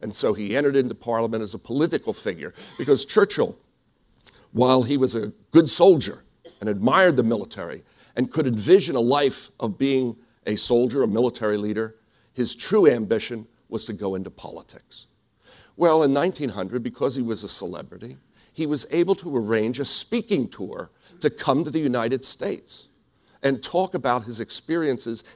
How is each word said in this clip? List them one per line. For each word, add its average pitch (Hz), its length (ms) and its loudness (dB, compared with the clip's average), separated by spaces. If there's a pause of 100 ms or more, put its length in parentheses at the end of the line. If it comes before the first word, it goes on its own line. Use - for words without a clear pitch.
And 107 160 -10
so 139 160 0
he 107 240 -4
entered 143 200 2
into 123 180 2
Parliament 113 480 -2
as 98 100 -8
a 107 60 -10
political 143 560 -2
figure 85 400 -8 (240)
because 135 260 2
Churchill, - 540 0 (960)
while 131 320 4
he 143 120 0
was 127 180 0
a 107 180 -4 (180)
good 160 180 8
soldier 180 560 4 (340)
and 107 120 -2
admired 139 460 4
the 123 60 4
military 95 600 -4 (340)
and 127 160 0
could 151 140 0
envision 131 500 4
a 123 40 2
life 135 500 0 (100)
of 107 160 -4
being 131 400 0 (300)
a 104 100 -2
soldier, 123 460 2
a 113 60 2
military 110 500 0
leader, 107 380 -4 (360)
his - 240 -4
true 196 320 4
ambition 110 580 0 (220)
was 110 160 -8
to 113 80 -10
go 95 220 -6
into 92 160 -8
politics. - 760 -20 (680)
Well, 160 260 6
in 139 120 4
nineteen 147 360 0
hundred, 98 320 -6
because 127 320 -4
he 131 80 -4
was 110 220 -4
a 98 40 -10
celebrity, 92 680 -12 (360)
he 160 120 -6
was 147 260 -4
able 175 260 2
to 165 200 -6
arrange 113 440 0
a 139 40 -6
speaking 180 640 -4
tour 90 420 -12 (300)
to 151 80 0
come 139 360 0
to 151 60 -8
the 160 100 -4
United 120 440 -2
States - 600 -10 (560)
and 135 200 0
talk 185 320 -2
about 123 300 -2
his 113 140 -12
experiences 120 880 -4 (120)